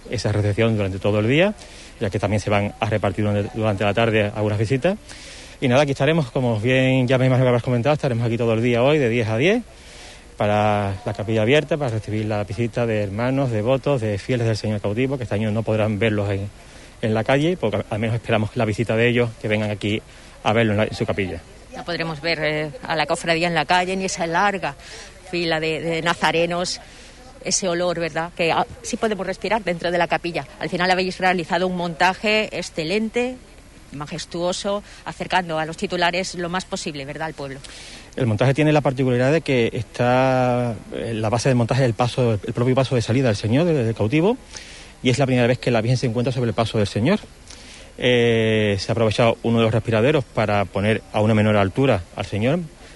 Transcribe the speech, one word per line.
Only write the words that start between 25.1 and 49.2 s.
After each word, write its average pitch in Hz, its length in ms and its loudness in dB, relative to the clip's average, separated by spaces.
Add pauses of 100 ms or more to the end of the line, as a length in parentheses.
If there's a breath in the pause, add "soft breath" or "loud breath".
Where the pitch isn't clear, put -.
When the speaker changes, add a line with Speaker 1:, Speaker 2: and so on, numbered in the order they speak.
Speaker 2:
fila 165 300 0
de, 160 200 -2
de 165 220 -2
nazarenos, 170 800 0 (640 loud breath)
ese 185 240 -2
olor, 170 320 0
¿verdad?, 165 340 -4
que, 165 180 0
ah, 175 140 2 (160)
sí - 140 -6
podemos 202 300 -2
respirar 190 360 -2
dentro 175 280 -2
de 175 80 0
la 170 100 2
capilla. 160 380 -4 (120)
Al 156 100 -6
final 180 220 0
habéis 185 280 0
realizado 180 480 0
un 180 100 -2
montaje 185 800 0
excelente, 220 800 -4 (560)
majestuoso, 175 880 -6 (220 loud breath)
acercando 170 540 -4
a 156 80 -2
los 165 100 -8
titulares 175 600 -2
lo 175 120 -4
más 185 160 -4
posible, 147 400 -8
¿verdad?, 147 220 -8
al 151 80 -8
pueblo. 139 260 -10 (560 loud breath)
Speaker 1:
El 131 100 0
montaje 123 280 2
tiene 151 180 4
la 151 80 4
particularidad 127 500 2
de 160 120 2
que 120 300 2
está, 123 1040 2 (200)
eh, 87 200 -6
la 110 140 -2
base 120 220 0
del 123 60 4
montaje 127 260 2
es 131 40 4
el 117 80 0
paso, 123 380 2
el 107 220 -4
propio 123 200 2
paso 135 200 2
de 117 80 2
salida 127 260 2
del 104 80 2
Señor, 123 300 2
del, 151 180 2
del 113 100 0
cautivo, 160 440 2 (640 loud breath)
y 127 80 2
es 120 80 2
la 139 80 2
primera 123 200 4
vez 120 120 2
que - 120 -2
la 113 120 2
Virgen 123 160 2
se 135 80 -2
encuentra 120 260 -2
sobre 120 160 -2
el 101 60 -2
paso 113 240 0
del 104 80 2
Señor. 143 340 0 (800 loud breath)
Eh, 113 840 4
se - 100 -4
ha - 20 0
aprovechado 113 500 2